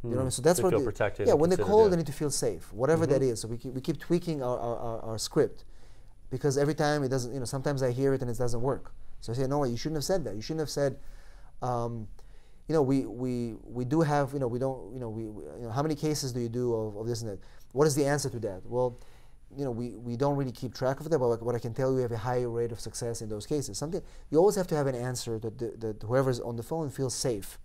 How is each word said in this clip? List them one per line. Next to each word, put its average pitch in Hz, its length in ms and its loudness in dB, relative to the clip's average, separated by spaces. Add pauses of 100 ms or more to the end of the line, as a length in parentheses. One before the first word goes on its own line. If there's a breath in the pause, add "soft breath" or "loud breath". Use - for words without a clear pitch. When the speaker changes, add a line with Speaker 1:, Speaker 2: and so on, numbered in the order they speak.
Speaker 1:
You 117 80 -4
know 123 60 0
what 131 40 2
I - 40 2
mean? - 20 0
Speaker 2:
Hmm. 127 100 -2
Speaker 1:
So 127 60 -4
that's 180 160 6
Speaker 2:
They 185 40 2
Speaker 1:
what 185 100 6
Speaker 2:
feel 110 60 6
Speaker 1:
the, 135 60 2
Speaker 2:
protected 107 400 0
Speaker 1:
yeah, 214 80 8
Speaker 2:
and 147 80 8
Speaker 1:
when 170 80 6
they 185 60 6
Speaker 2:
considered, 196 160 2
Speaker 1:
call, 220 120 10
Speaker 2:
yeah. 208 60 8
Speaker 1:
they 180 80 4
need 165 80 0
to 139 80 -4
feel 151 160 0
safe, 113 420 -2
whatever 156 360 4
that 139 140 4
Speaker 2:
Mm-hmm. 131 100 4
Speaker 1:
is. 107 100 -2
So 113 60 -6
we 117 100 -4
keep, 127 160 -8
we 131 80 -4
keep 156 180 -2
tweaking 165 440 0
our, 123 140 0
our, 117 200 -2
our, 117 220 -4 (100)
our 113 80 -4
script, - 480 0 (640 soft breath)
because 131 260 0
every 143 200 2
time 151 280 2
it 131 60 0
doesn't, 123 240 -2
you 139 60 -4
know, 123 60 -4
sometimes 135 360 -2
I 127 100 2
hear 135 220 2
it 131 80 0
and 123 80 -2
it 117 80 -2
doesn't 120 240 2
work. 127 320 0 (280 soft breath)
So 113 120 -4
I - 20 -2
say, 131 120 0
"No, 143 160 2
you 120 120 0
shouldn't 156 220 -2
have 135 80 -2
said 180 200 2
that. 104 100 -4
You 107 60 -6
shouldn't 160 180 -4
have 147 100 -2
said, 139 300 0 (640 soft breath)
um, 117 440 -2 (600 soft breath)
you 151 60 0
know, 156 100 6
we, 131 240 2
we, 120 560 -4
we 120 220 -4
do 151 160 4
have, 143 320 2
you 143 60 -2
know, 131 80 0
we 120 120 -2
don't, 123 340 -4
you 131 60 -10
know, 120 100 -6
we, 110 160 -6
we, 104 180 -10
you 76 200 -12
know, 117 80 -8
how 127 100 0
many 156 140 0
cases 143 360 -2
do 123 100 -2
you 117 80 -2
do 120 260 0
of, 110 200 -2
of 110 120 -6
this 117 160 -4
and 107 80 -4
that? 95 80 -8 (340 soft breath)
What 147 140 6
is 143 80 4
the 143 100 4
answer 143 240 2
to 120 120 -6
that?" 95 240 -4
"Well, 120 340 0 (580 soft breath)
you 139 80 -2
know, 127 60 -2
we, 117 240 -6
we 120 200 -6
don't 143 200 2
really 139 160 -2
keep 117 240 -8
track 131 240 0
of 143 100 -10
that, 160 80 4
but 120 240 4
what 120 140 0
I 117 40 0
can 113 140 -4
tell 131 160 2
you, 135 60 4
we 131 80 2
have 117 80 0
a 117 60 -2
high 123 260 0
rate 117 280 -2
of 113 80 -8
success 117 440 -6
in 110 60 -8
those 104 180 -6
cases." 135 320 -2
Something, 165 240 -4 (260 soft breath)
you 143 80 4
always 190 180 8
have 190 120 0
to 165 80 0
have 143 100 2
an 135 100 0
answer 120 440 -4
that, 113 180 -6
that, 117 240 -6
that 110 220 -6
whoever's 127 360 2
on 120 160 -4
the 113 80 -6
phone 160 280 -4
feels 131 240 -2
safe. 110 500 -4